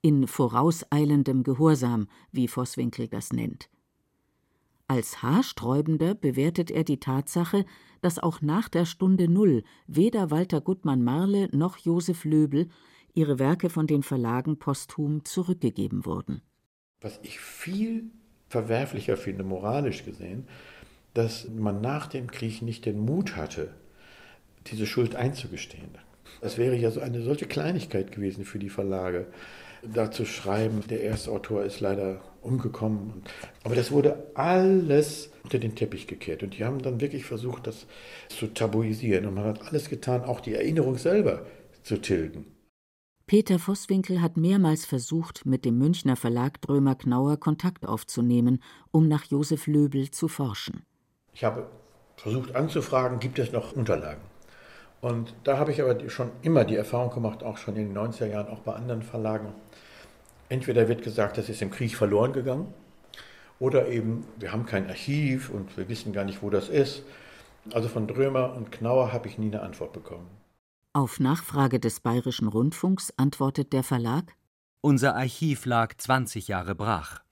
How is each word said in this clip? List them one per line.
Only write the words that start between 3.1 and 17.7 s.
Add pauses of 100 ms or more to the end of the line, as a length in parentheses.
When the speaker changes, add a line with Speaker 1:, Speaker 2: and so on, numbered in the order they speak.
Speaker 1:
nennt. (1160)
Als
haarsträubender
bewertet
er
die
Tatsache, (380)
dass
auch
nach
der
Stunde
Null (240)
weder
Walter
Gutmann
Marle
noch
Josef
Löbel (460)
ihre
Werke
von
den
Verlagen
posthum
zurückgegeben
wurden. (580)
Speaker 2:
Was
ich
viel (380)